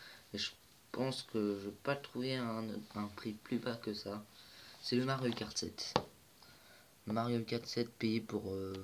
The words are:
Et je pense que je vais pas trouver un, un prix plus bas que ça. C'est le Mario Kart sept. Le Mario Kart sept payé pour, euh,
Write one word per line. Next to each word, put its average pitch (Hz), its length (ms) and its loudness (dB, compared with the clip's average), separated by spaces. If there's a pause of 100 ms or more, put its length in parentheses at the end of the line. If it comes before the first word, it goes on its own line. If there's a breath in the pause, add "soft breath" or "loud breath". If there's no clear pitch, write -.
(340 loud breath)
Et 104 60 -2
je - 120 -2 (400)
pense 131 300 0
que 104 400 2
je 101 60 -4
vais 104 160 -6
pas 143 120 4
trouver 131 420 -2
un, 113 280 0 (300)
un 104 120 0
prix 104 260 -4
plus 113 260 -2
bas 117 160 -2
que 110 180 -2
ça. 104 300 -4 (580 loud breath)
C'est - 140 2
le 127 100 6
Mario 131 280 4
Kart 110 240 -4
sept. - 360 -4 (1120 loud breath)
Le 104 60 -2
Mario 117 300 4
Kart 117 260 -2
sept 120 220 0
payé 113 320 2
pour, 107 280 -2
euh, 95 240 -2 (100)